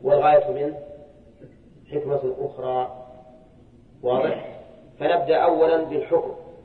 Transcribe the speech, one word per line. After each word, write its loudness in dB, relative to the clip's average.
والغاية 4
منه -4
حكمة -4
أخرى. -4
واضح؟ -2
فنبدأ 2
أولا 4
بالحكم -2